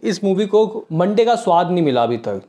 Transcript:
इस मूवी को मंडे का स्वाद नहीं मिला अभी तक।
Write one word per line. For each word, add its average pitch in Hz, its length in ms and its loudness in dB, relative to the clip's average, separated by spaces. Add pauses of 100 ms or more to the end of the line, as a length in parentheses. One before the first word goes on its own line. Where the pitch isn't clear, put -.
इस 214 200 -4
मूवी 196 220 0
को 214 480 0
मंडे 202 320 2
का 233 100 2
स्वाद 175 360 0
नहीं 175 140 2
मिला 123 180 2
अभी 120 140 -2
तक। 104 320 -6